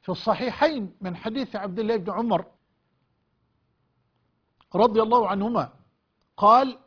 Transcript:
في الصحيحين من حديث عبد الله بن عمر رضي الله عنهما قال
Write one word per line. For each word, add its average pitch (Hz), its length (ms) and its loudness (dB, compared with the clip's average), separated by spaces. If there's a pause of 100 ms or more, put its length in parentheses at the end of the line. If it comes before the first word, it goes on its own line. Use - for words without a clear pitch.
في - 60 -12
الصحيحين 226 920 -2
من 180 160 -6
حديث 226 400 -6
عبد 190 220 -6
الله 226 180 0
بن 190 160 -6
عمر 226 320 -2 (2250)
رضي 220 280 4
الله 226 260 2
عنهما 202 440 -2 (640)
قال 247 500 4